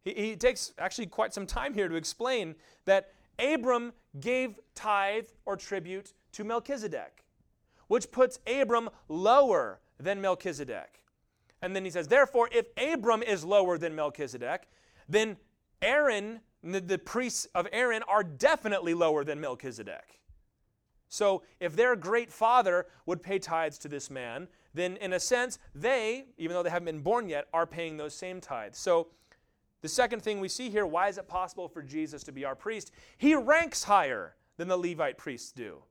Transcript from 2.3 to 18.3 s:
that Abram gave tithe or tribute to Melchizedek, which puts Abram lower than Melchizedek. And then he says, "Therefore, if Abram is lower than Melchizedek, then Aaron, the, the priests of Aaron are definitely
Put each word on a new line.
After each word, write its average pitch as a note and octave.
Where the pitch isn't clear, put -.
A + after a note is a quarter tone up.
that F#3+
Abram A#3+
gave B3
tithe G#3
or G3+
tribute F#3+
to G#3+
Melchizedek, G#3+
which A#3+
puts B3
Abram A#3
lower F3+
than G3
Melchizedek. D3
And F#3
then F#3+
he F#3
says, D#3+
"Therefore, B3+
if A3+
Abram A#3
is G3+
lower F#3
than D#3+
Melchizedek, C#3+
then G#3+
Aaron, A3+
the, F3+
the F3+
priests A#3
of F3
Aaron A#3
are G3+
definitely F3